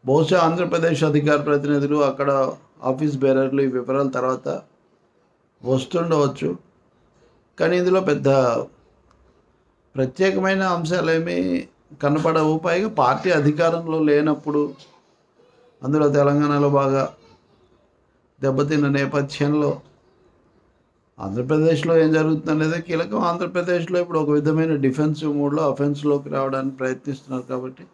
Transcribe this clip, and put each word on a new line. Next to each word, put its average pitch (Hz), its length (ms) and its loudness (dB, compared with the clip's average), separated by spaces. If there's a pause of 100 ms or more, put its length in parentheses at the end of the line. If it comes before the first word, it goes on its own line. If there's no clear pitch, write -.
బహుశా 156 320 2
ఆంధ్రప్రదేశ్ 165 640 0
అధికార 147 320 2
ప్రతినిధులు, 143 600 0
అక్కడ 139 560 0 (320)
ఆఫీస్ 139 320 -2
బేరర్లు 135 460 2
ఈ 139 40 2
వివరాల 131 420 -2
తర్వాత 127 540 -4 (1000)
వస్తుండవచ్చు. 151 1000 -2 (920)
కానీ 165 160 2
ఇందులో 185 240 2
పెద్ద 143 280 0 (1700)
ప్రత్యేకమైన 190 680 0
అంశాలేమీ 170 1040 -2 (360)
కనపడవు. 156 560 2
పైగా 180 300 0
పార్టీ 143 420 0
అధికారంలో 160 720 0
లేనప్పుడు, 147 720 0 (1080)
అందులో 147 260 2
తెలంగాణలో 143 640 2
బాగా 135 440 0 (1300)
దెబ్బతిన్న 143 460 0
నేపథ్యంలో 143 920 0 (1400)
ఆంధ్రప్రదేశ్లో 151 800 2
ఏం 156 140 4
జరుగుతుందనేదే 156 680 0
కీలకం. 175 380 -4
ఆంధ్రప్రదేశ్లో 175 840 -2
ఇప్పుడు 175 180 -2
ఒక 151 120 0
విధమైన 156 440 2
డిఫెన్సివ్ 147 640 0
మూడ్లో, 143 340 0
అఫెన్స్లోకి 143 580 -2
రావడానికి 135 480 -4
ప్రయత్నిస్తున్నారు 131 720 -8
కాబట్టి 131 480 -10